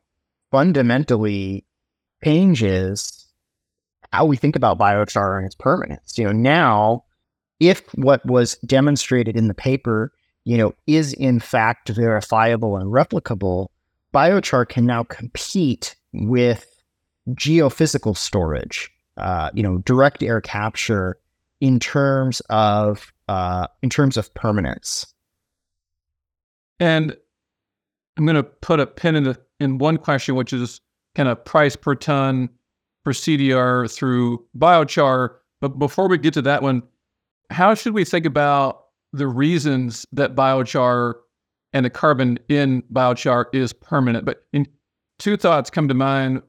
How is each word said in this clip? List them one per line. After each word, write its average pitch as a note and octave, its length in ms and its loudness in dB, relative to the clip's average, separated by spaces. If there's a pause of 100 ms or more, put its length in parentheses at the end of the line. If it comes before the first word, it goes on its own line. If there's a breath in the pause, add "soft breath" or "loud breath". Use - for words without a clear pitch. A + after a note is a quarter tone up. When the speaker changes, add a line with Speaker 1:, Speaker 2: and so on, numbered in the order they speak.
(500)
Speaker 1:
fundamentally A#2+ 1120 0 (600)
changes A2 1040 0 (840)
how - 120 2
we D3 120 2
think - 200 0
about A2 220 2
biochar G2+ 580 0
and F#2+ 100 -6
its F#2+ 80 -12
permanence. - 640 -4
You A#2 60 0
know, G2+ 80 0
now, A#2+ 720 2 (560)
if F3 220 4 (120)
what C3+ 320 2
was B2 300 2 (100)
demonstrated C3 680 2
in A2+ 100 2
the G#2 80 -2
paper, A#2+ 580 -2 (320)
you A#2+ 120 0
know, A2 180 2 (140)
is D3+ 240 2
in B2+ 260 0
fact A#2 520 -2
verifiable A2+ 880 0
and F#2+ 140 -6
replicable, G2 760 -2 (440)
biochar D3 560 2
can A#2+ 180 0
now A#2+ 180 -2
compete - 920 -6 (180)
with A#2+ 540 0 (640)
geophysical D3 880 0
storage, - 760 -4 (280)
uh, F2 360 -4
you A2 80 -2
know, F#2 160 0
direct B2+ 460 2
air A2+ 160 -2
capture G#2 760 -4 (440)
in C3 180 2
terms C3+ 720 -2
of, G#2 640 0 (160)
uh, F2+ 380 -2 (160)
in C3+ 60 0
terms C3+ 280 2
of A2 180 -6
permanence. G2+ 720 -4 (1700)
Speaker 2:
And D#3+ 380 0 (1000)
I'm D#3 100 0
gonna D#3 160 2
put - 380 -2
a C3+ 60 2
pin E3 300 -2
in D3 80 0
the, C3 160 -4 (180)
in C3+ 200 -2
one D#3 180 2
question, C#3+ 380 -2
which B2+ 180 -2
is B2 280 -6 (340)
kind C#3 140 0
of A#2+ 160 -4
price D3 300 2
per - 200 -2
ton C3+ 560 -2 (520)
for C#3+ 100 -4
C D3+ 240 -2
D C#3 160 2
R B2+ 360 0
through B2 560 -2 (140)
biochar. C#3+ 720 2 (300)
But C#3 180 -6
before D3 300 0
we F3+ 100 2
get D3 160 0
to D3 80 -2
that C3+ 200 0
one, C3 200 0 (680)
how F#3 240 4
should G#3+ 200 -4
we G3+ 100 0
think E3+ 220 -2
about C#3+ 580 0 (280)
the C#3+ 140 -4
reasons C3+ 880 -2
that C3+ 220 -2
biochar B2 800 0 (580)
and C3+ 120 0
the B2 60 -2
carbon B2+ 480 0 (100)
in C#3 340 0 (100)
biochar B2 600 0
is C3 200 -2
permanent? B2+ 520 -2
But - 280 -8
in, C#3+ 140 0 (520)
two G3+ 180 -2
thoughts E3 340 0
come D#3 180 -2
to C3+ 60 0
mind. C3+ 540 -2